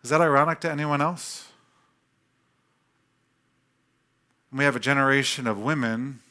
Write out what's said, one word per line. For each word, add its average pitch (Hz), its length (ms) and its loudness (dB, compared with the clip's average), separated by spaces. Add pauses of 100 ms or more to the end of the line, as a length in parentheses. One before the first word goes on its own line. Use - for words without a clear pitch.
Is 120 80 -12
that 156 100 4
ironic 156 420 4
to 170 80 -4
anyone 147 300 -2
else? - 460 -6 (3000)
And 131 80 -8
we 143 60 4
have 135 100 4
a 123 60 -4
generation 135 640 0
of 107 100 -2
women 123 720 -4